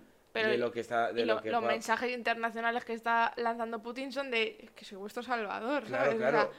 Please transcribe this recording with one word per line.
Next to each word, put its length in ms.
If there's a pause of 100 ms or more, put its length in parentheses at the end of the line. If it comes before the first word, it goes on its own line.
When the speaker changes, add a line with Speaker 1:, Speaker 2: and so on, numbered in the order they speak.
(320)
Speaker 1:
pero 180
Speaker 2:
de 80
lo 120
que 100
está, 320
de 100
Speaker 1:
y 20
Speaker 2:
lo 120
Speaker 1:
lo-, 60
Speaker 2:
que 80
Speaker 1:
los 100
Speaker 2:
pueda 120
Speaker 1:
mensajes 440
internacionales 680
que 80
está 440
lanzando 460
Putin 300
son 180
de, 320
"Es 80
que 140
soy 140
vuestro 260
salvador", 600
Speaker 2:
Claro, 200
Speaker 1:
¿sabes? 100
O 40
Speaker 2:
claro, 240
Speaker 1:
sea, 160